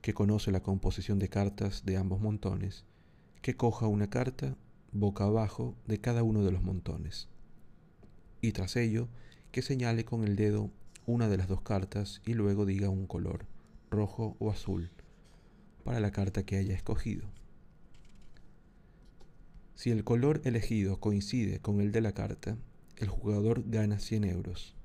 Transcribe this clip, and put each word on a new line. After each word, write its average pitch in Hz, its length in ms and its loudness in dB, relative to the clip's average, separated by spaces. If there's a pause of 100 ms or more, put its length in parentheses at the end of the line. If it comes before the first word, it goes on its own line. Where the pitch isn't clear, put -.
que 113 120 -2
conoce 104 400 4
la 92 100 2
composición 95 560 0
de 95 120 0
cartas 101 560 0
de 95 100 2
ambos 95 240 0
montones, 101 640 -2 (560)
que 127 160 -2
coja 113 300 2
una 104 240 2
carta 131 440 -2 (380)
boca 101 320 2
abajo 110 600 0
de 107 120 0
cada 117 240 2
uno 107 220 4
de 92 80 4
los 90 100 2
montones, - 680 -4 (1120)
y 113 100 2
tras - 240 -2
ello, 117 320 2 (420)
que 127 120 -4
señale 120 420 0
con 117 180 -2
el 101 140 2
dedo 107 340 4 (360)
una 117 240 4
de 95 80 4
las 92 100 0
dos 95 140 0
cartas 98 640 -2
y 117 80 0
luego 101 320 2
diga 98 240 2
un 95 160 0
color, - 400 -4 (420)
rojo 107 520 -2
o 107 100 2
azul, 92 400 -2 (920)
para 117 160 0
la 101 100 2
carta 98 340 0
que 95 120 -2
haya 98 180 2
escogido. - 580 -2 (2500)
Si - 160 -2
el 110 140 2
color 143 400 2
elegido 107 560 2
coincide 101 600 0
con 101 200 2
el 101 120 2
de 113 100 2
la 107 100 2
carta, 104 460 -4 (380)
el 104 120 -2
jugador 104 640 2
gana 107 280 2
cien 107 260 0
euros. 90 600 -4